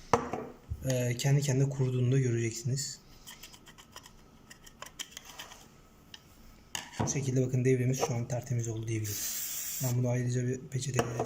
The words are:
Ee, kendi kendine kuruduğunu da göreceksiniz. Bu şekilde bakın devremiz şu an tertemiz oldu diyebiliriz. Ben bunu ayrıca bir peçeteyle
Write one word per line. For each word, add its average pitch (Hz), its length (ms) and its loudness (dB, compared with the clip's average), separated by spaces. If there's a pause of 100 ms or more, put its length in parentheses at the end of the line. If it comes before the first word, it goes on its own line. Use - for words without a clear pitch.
(840)
Ee, 123 320 2
kendi 139 240 4
kendine 135 280 2
kuruduğunu 127 420 2
da 135 80 6
göreceksiniz. 117 800 -2 (4000)
Bu 113 100 0
şekilde 131 380 2
bakın 127 180 4
devremiz 131 340 4
şu 123 140 0
an 117 140 -2
tertemiz 117 400 -2
oldu 113 200 -4
diyebiliriz. 107 320 -4 (640)
Ben 123 140 2
bunu 123 120 2
ayrıca 123 380 0
bir 127 120 -2
peçeteyle 123 680 -2